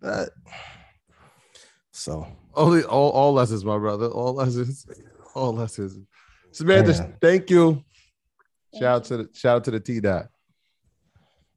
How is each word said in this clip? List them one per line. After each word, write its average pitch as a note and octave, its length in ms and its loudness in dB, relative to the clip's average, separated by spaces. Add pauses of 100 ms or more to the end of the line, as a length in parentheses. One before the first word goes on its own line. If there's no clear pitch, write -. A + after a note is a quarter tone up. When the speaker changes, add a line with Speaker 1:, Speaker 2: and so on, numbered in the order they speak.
Speaker 1:
that?" G#2 300 -8 (1600)
So D#2 360 -12 (280)
Speaker 2:
Only E3 300 4
all, C#3 260 2
all C#3 220 2
lessons, A2+ 320 0
my G#2 140 -2
brother. G#2+ 280 -4
All B2 280 -6
lessons. B2+ 520 -6 (480)
All C3 180 -4
lessons. G#2+ 460 -10 (540)
Samantha, F#3+ 400 4 (100)
Speaker 1:
Man. - 180 -14
Speaker 2:
thank F#3 300 4
you. E3 340 4 (880)
Speaker 3:
Thank - 100 -10
Speaker 2:
Shout B2 140 2
out A#2+ 140 -6
Speaker 3:
you. B2 60 -6
Speaker 2:
to A2+ 80 -6
the, - 100 -18
shout A#2+ 220 2
out A#2 80 -2
to B2+ 80 -6
the A2 80 -4
T A#2 200 -8
dot. F#2+ 280 -2 (1300)